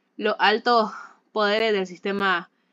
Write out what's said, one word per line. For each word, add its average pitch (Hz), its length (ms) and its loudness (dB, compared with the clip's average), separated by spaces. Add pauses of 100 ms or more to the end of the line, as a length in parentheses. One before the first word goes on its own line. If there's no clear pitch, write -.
(180)
los 208 220 -2
altos 214 520 2 (420)
poderes 214 400 0
del 190 140 -2
sistema 185 640 -4 (240)